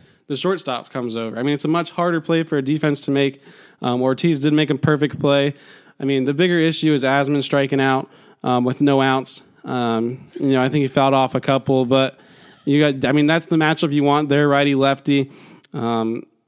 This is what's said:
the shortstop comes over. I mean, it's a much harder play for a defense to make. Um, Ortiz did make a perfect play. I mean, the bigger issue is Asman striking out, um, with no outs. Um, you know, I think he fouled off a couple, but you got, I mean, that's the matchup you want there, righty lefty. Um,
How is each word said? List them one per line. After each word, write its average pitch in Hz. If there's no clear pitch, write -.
the 143
shortstop 156
comes 123
over. 113
I 123
mean, 143
it's 139
a 151
much 170
harder 175
play 165
for 156
a 139
defense 147
to 143
make. 139
Um, 123
Ortiz 131
did 151
make 151
a 143
perfect 147
play. 143
I -
mean, 135
the 139
bigger 175
issue 160
is 135
Asman 139
striking 139
out, 135
um, 123
with 127
no 139
outs. 131
Um, 120
you 139
know, 131
I 131
think 143
he 135
fouled 135
off 131
a 131
couple, 131
but 131
you 147
got, 131
I 139
mean, 147
that's 160
the 170
matchup 156
you 147
want 143
there, 143
righty 143
lefty. 135
Um, 117